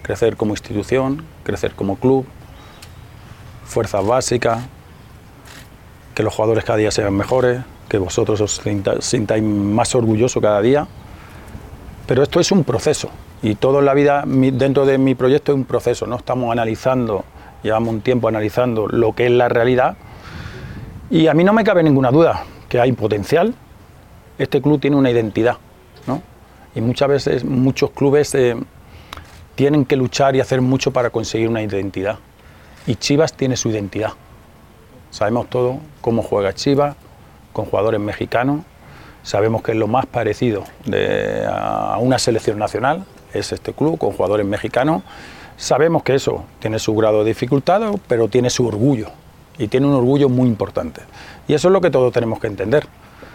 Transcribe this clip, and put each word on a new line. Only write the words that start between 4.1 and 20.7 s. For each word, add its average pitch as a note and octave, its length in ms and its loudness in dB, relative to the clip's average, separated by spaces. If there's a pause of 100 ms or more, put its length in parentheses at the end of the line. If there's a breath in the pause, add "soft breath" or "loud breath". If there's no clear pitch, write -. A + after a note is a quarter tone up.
que - 80 -2
los G#2 120 -2
jugadores A2 300 0
cada A2+ 140 0
día G#2+ 120 2
sean G2+ 240 -2
mejores, B2 460 0 (300)
que G#2 80 0
vosotros G#2 420 -2
os - 240 -2
sinta-, G2+ 380 -2
sintáis A2 400 -2
más G#2 520 0
orgulloso A2+ 460 2
cada G#2 220 2
día. C#3 240 2 (1200 loud breath)
Pero C3 160 2
esto D3 180 2
es E3+ 120 2
un F#3+ 120 4
proceso, B2 460 -2 (320)
y G#2+ 140 0
todo C3+ 240 2
en C#3+ 40 4
la C#3 80 4
vida, C#3+ 320 2
mi, C3 260 2
dentro C3+ 360 2
de C3+ 100 4
mi C3+ 180 2
proyecto C3 380 2
es C#3+ 40 2
un C3+ 100 -2
proceso, A#2+ 400 -2
¿no? A#2 100 -6
Estamos B2 340 -4
analizando, A2+ 760 -2 (380 loud breath)
llevamos A2 280 0
un A2 100 -4
tiempo B2 280 0
analizando A2 580 -2
lo A2+ 280 0
que A#2+ 120 0
es B2 60 4
la A#2+ 180 4
realidad, B2 480 2 (1120 loud breath)